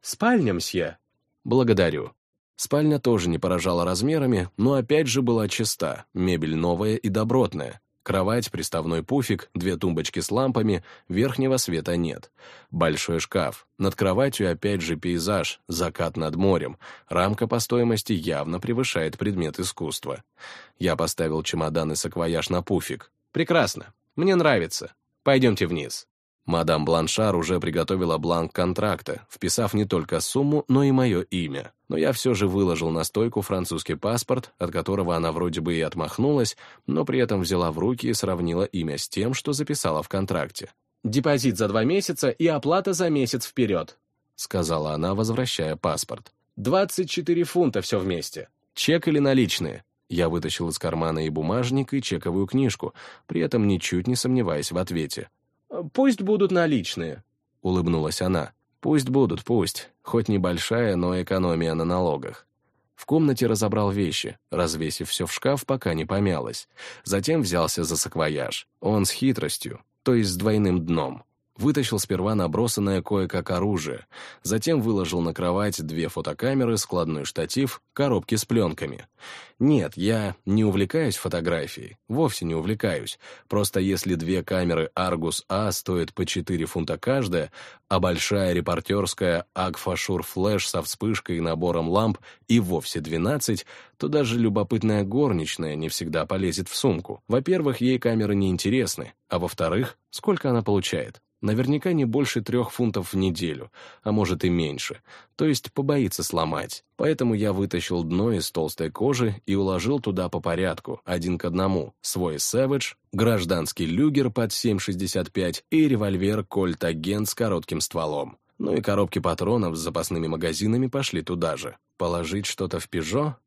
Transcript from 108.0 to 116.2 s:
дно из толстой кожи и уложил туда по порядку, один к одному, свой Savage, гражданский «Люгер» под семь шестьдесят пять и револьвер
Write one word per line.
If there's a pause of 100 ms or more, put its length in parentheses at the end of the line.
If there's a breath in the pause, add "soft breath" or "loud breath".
дно
из
толстой
кожи
и
уложил
туда
по
порядку,
один
к
одному,
свой
Savage, (160)
гражданский
«Люгер»
под
семь
шестьдесят
пять
и
револьвер